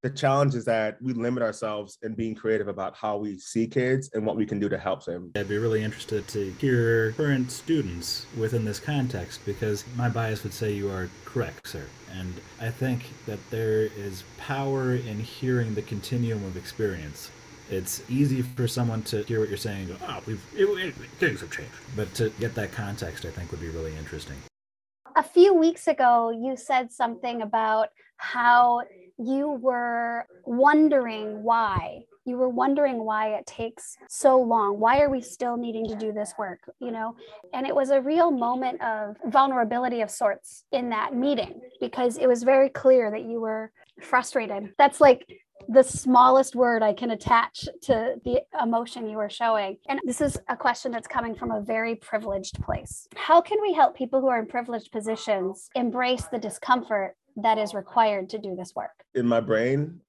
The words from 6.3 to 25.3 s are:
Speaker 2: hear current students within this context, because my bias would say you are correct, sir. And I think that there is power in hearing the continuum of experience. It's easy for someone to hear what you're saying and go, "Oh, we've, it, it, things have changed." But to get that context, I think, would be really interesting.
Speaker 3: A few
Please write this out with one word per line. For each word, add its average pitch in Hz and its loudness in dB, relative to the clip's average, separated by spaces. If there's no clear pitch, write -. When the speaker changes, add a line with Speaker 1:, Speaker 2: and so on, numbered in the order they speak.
Speaker 2:
hear 117 2
current 135 -2
students 98 -4
within 113 -2
this 104 -6
context, 127 -6
because 104 -4
my 123 -2
bias 113 -4
would 98 -8
say 107 -4
you 101 -4
are 92 -6
correct, - -6
sir. 73 -10
And 90 -8
I 113 -6
think 123 -4
that 107 -8
there 110 0
is 101 -6
power 135 -2
in 113 -6
hearing 117 -2
the 104 -4
continuum 113 -4
of 90 -8
experience. 87 -6
It's 95 -6
easy 131 2
for 123 -4
someone 117 -2
to 107 -4
hear 117 -2
what 107 0
you're 98 -6
saying 98 -8
and 95 -12
go, - -10
"Oh, 104 -8
we've, 107 -8
it, 196 4
it, 190 -2
things 135 -2
have 87 -14
changed." - -10
But 101 -6
to 110 0
get 110 -4
that 104 -6
context, 101 -10
I 82 -10
think, 85 -10
would 80 -10
be 82 -8
really 80 -8
interesting. 73 -12
Speaker 3:
A 320 2
few 381 6